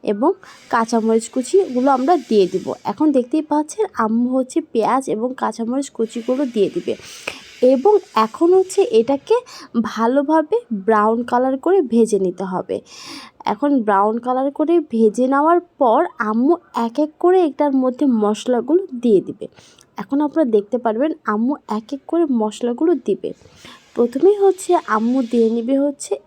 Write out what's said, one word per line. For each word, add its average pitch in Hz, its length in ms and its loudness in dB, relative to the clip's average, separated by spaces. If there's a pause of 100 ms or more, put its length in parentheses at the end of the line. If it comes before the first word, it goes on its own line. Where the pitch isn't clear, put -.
(120)
এবং 240 200 0 (420)
কাঁচামরিচ 226 600 0
কুচি, 254 220 -4 (120)
এগুলো 254 300 0
আমরা 269 160 2 (160)
দিয়ে 202 240 4
দিব। 175 140 -4 (240)
এখন 302 160 0 (100)
দেখতেই 277 340 -2
পাচ্ছেন 302 340 -2 (180)
আম্মু 233 240 0 (100)
হচ্ছে 254 200 -2 (160)
পেঁয়াজ 233 300 0 (120)
এবং 226 120 -4 (140)
কাঁচামরিচ 247 540 -4
কুচিগুলো 240 480 -4 (100)
দিয়ে 196 220 0
দিবে। 170 180 -6 (840)
এবং 392 180 2 (320)
এখন 330 320 0
হচ্ছে 381 240 0 (180)
এটাকে 277 360 0 (560)
ভালোভাবে 285 680 0 (280)
ব্রাউন 220 340 2 (100)
কালার 254 260 0 (100)
করে 381 120 4 (160)
ভেজে 220 320 2
নিতে 175 280 -4
হবে। - 220 -6 (720)
এখন 247 240 -2 (160)
ব্রাউন 208 300 2 (100)
কালার 262 320 -2
করে 311 160 0 (200)
ভেজে 226 400 2
নেওয়ার 320 260 2 (200)
পর 254 200 4 (300)
আম্মু 247 240 2 (320)
এক 233 100 -8 (100)
এক 302 60 -14 (120)
করে 359 140 4 (120)
এটার 285 240 0 (100)
মধ্যে 254 220 -2 (160)
মশলাগুলো 247 600 0 (200)
দিয়ে 208 260 4
দিবে। - 180 -12 (560)
এখন 277 240 -4
আপনারা 302 200 0 (100)
দেখতে 208 300 -2
পারবেন 240 260 -2 (220)
আম্মু 233 200 0 (240)
এক 220 180 -10
এক 269 140 -16
করে 339 140 0 (180)
মশলাগুলো 240 500 -2 (160)
দিবে। - 220 -4 (680)
প্রথমেই 277 480 2
হচ্ছে 370 280 0 (240)
আম্মু 240 240 0 (120)
দিয়ে 233 240 2
নিবে 240 280 -2
হচ্ছে 285 300 -4 (140)